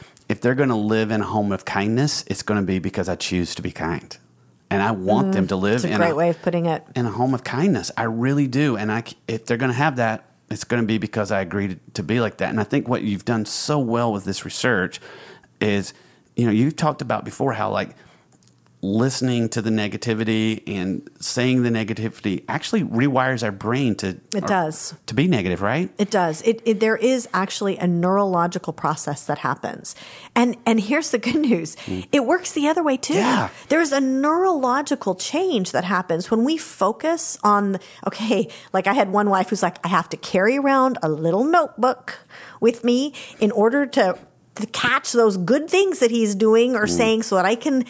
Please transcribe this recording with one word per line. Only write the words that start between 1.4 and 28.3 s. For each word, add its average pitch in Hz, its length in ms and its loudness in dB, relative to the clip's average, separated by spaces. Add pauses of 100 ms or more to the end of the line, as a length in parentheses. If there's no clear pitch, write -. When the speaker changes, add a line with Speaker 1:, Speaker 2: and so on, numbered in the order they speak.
Speaker 1:
of 95 100 -6
kindness, 113 640 -2
it's - 160 -6
gonna 104 200 0
be 92 160 0
because 90 280 -4
I 87 80 -2
choose 87 400 -2
to 85 60 -8
be - 100 -6
kind. - 460 -6 (520)
And 101 120 0
I 104 100 2
want 107 380 2
Speaker 2:
Mm, 190 40 0
Speaker 1:
them 95 140 2
to 98 100 0
live 101 180 2
Speaker 2:
it's 123 80 0
a 180 60 -2
Speaker 1:
in 180 80 0
Speaker 2:
great 170 140 4
Speaker 1:
a, 147 40 0
Speaker 2:
way 165 140 2
of 165 120 -2
putting 170 240 -2
it. 165 160 -2 (140)
Speaker 1:
in 123 100 0
a 113 60 -2
home 123 220 0
of 123 100 -4
kindness. 143 540 0
I 113 60 0
really 127 440 0
do. 131 300 0
And 104 120 -2
I 110 160 -2
c-, - 120 -16 (100)
if 113 180 -4
they're 120 120 0
gonna 123 160 0
have 139 240 2
that, 113 260 0 (260)
it's 104 140 -8
gonna 120 200 0
be 110 140 2
because 104 320 -4
I 98 120 0
agreed 95 400 -4 (140)
to 104 80 -4
be 110 180 0
like 107 160 -2
that. - 140 -2
And 113 80 -2
I 107 40 0
think - 240 -2
what 120 140 0
you've 101 240 -4
done 113 200 0
so - 340 -2
well 117 340 0
with 98 100 -4
this 92 220 -6
research 95 560 0 (580)
is, 101 340 -2 (440)
you 120 80 2
know, 113 80 2
you've 131 240 2
talked 151 240 -2
about 113 240 -4
before 131 280 -4
how, 104 160 -4
like, 98 260 -4 (880)
listening 120 640 0
to 113 140 -4
the 107 80 -2
negativity 110 960 -2
and 95 420 -6 (120)
saying 127 420 0
the 120 80 2
negativity 110 800 -4
actually - 340 -2
rewires 127 600 0
our 107 80 -2
brain 113 420 0
to - 140 -4 (280)
Speaker 2:
It 196 80 -2
Speaker 1:
or - 40 -4
Speaker 2:
does. 170 480 -2 (100)
Speaker 1:
to - 80 -10
be 139 140 2
negative, 92 340 0
right? 135 380 0
Speaker 2:
It 202 100 0
does. 170 320 0
It, 226 240 0
it, 220 140 0
there 220 180 2
is 247 340 0
actually 190 460 -2
a - 80 -2
neurological 180 880 0